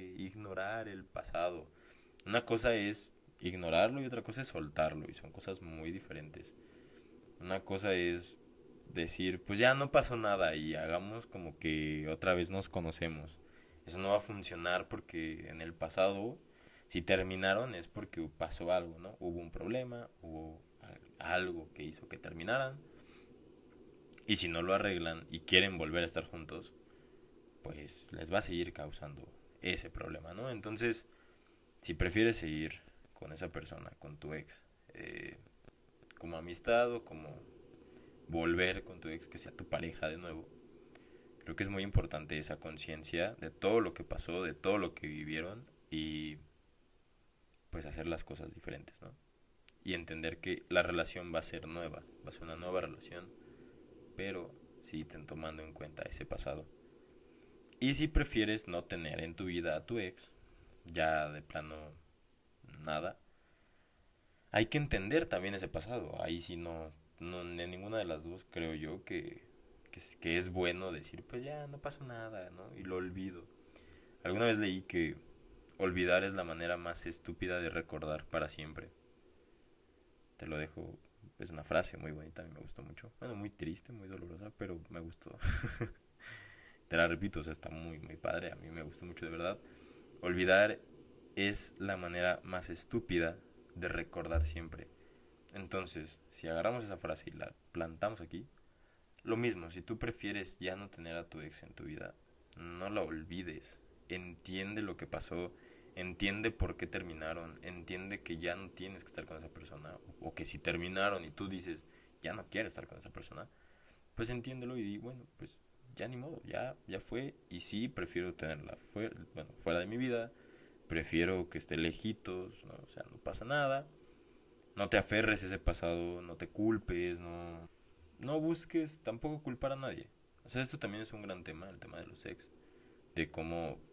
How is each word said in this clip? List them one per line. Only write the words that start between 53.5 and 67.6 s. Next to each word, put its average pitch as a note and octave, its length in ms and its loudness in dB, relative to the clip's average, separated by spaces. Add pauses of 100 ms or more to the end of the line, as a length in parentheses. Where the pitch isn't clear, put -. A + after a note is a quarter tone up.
pero F#2 380 -4 (300)
sí D#2 220 -4
ten-, D2+ 200 -12
tomando D#2 380 -6
en D#2 100 -12
cuenta D#2 300 -8
ese - 220 -8
pasado. - 420 -4 (1120)
Y C3+ 160 6
si D3+ 120 4
prefieres A2 600 4
no F2 160 0
tener D#2+ 380 -4
en E2 140 -4
tu F#2+ 100 -2
vida E2+ 300 2
a D#2+ 100 -4
tu A#2 140 0
ex, - 340 -6 (520)
ya D#2+ 440 4
de D2+ 120 -8
plano D#2 540 -8 (880)
nada, D#2 380 0 (1300)
hay A2 160 6
que D3 100 2
entender D3 480 4
también G2 300 0
ese F#2 120 -2
pasado. E2+ 540 -4
Ahí E2 200 0
sí F2 160 -6
no, E2 360 -6 (260)
no, F2 240 -6
de F2 240 -4